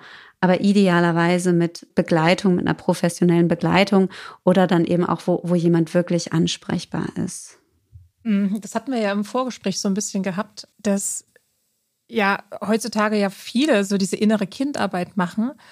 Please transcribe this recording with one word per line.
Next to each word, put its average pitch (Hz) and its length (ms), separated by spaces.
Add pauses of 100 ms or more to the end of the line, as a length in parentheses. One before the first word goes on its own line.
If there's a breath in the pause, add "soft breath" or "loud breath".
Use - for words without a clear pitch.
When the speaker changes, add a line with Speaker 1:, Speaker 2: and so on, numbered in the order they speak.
(400 loud breath)
Speaker 1:
aber 180 200
idealerweise 175 920
mit 170 440
Begleitung, 180 600
mit - 100
einer 160 80
professionellen 170 720
Begleitung 180 600 (360 loud breath)
oder 185 240
dann 170 160
eben 175 200
auch, 165 220
wo, 175 160
wo 175 140
jemand 170 380
wirklich 175 380
ansprechbar - 760 (100)
ist. - 420 (640)
Speaker 2:
Mhm, 202 380
das - 160
hatten 233 160
wir 240 80
ja 208 100
im 202 140
Vorgespräch 240 560
so - 80
ein 190 60
bisschen 202 280
gehabt, 190 460 (100)
dass - 460 (840)
ja 202 320 (240)
heutzutage 214 520
ja 202 120
viele 233 540
so 202 140
diese 185 180
innere 208 300
Kindarbeit 202 720
machen 214 360 (200 loud breath)